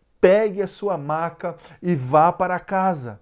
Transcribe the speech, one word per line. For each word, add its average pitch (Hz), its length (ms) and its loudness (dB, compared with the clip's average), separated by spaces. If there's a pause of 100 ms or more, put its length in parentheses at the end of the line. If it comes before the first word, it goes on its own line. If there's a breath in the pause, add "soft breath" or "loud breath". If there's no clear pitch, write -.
(200)
pegue 202 400 4
a 190 60 -4
sua 190 320 -6
maca 165 580 -6 (240 loud breath)
e 175 140 0
vá 151 380 4
para 180 260 -4
casa.'" 170 640 -4